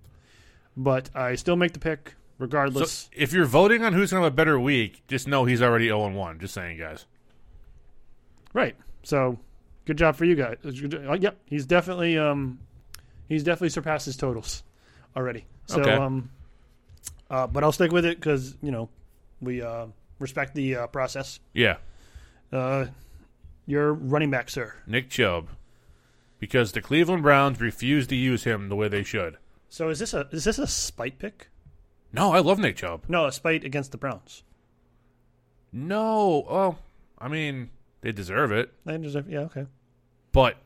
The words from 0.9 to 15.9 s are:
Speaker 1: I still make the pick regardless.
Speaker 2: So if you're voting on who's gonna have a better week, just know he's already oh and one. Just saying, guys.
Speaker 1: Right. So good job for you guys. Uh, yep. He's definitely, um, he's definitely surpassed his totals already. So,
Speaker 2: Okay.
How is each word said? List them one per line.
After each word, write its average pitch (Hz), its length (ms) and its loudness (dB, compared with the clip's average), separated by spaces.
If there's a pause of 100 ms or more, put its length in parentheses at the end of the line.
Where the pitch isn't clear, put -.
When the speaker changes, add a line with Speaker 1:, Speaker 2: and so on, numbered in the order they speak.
Speaker 1:
I 127 180 -2
still 175 220 2
make 175 160 2
the 151 80 -12
pick 160 340 -6 (240)
regardless. 139 540 0
Speaker 2:
So - 200 -12
if 147 200 -2
you're 180 120 6
voting 196 400 6
on 220 80 4
who's 185 200 4
gonna 185 100 2
have 156 100 4
a 127 40 -2
better 156 240 4
week, 123 480 0
just 131 180 -4
know 139 180 4
he's 123 180 4
already 117 280 6
oh 107 160 2
and 95 80 -4
one. 85 240 -8
Just 92 160 -10
saying, 87 240 -10
guys. - 280 -12 (1500)
Speaker 1:
Right. 160 240 -2 (260)
So 127 380 0 (440)
good 156 140 -4
job 160 160 4
for 165 120 0
you 175 100 6
guys. 120 280 -4
Uh, 143 500 -6
yep. 190 320 -2
He's 147 200 -6
definitely, 170 520 2
um, 143 420 -2 (680)
he's 156 140 0
definitely 170 280 0
surpassed 156 360 -4
his 131 100 -8
totals 123 460 -6 (540)
already. 127 280 -6 (220)
So, 170 140 0
Speaker 2:
Okay. 139 120 6